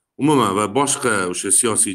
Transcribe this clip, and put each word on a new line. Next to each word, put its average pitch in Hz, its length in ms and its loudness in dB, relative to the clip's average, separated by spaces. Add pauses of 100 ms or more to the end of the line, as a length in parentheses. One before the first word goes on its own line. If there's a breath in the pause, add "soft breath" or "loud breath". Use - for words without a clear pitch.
(180)
umuman 123 400 2
va 107 80 2
boshqa 107 640 0
o'sha 90 200 -6 (100)
siyosiy 107 360 0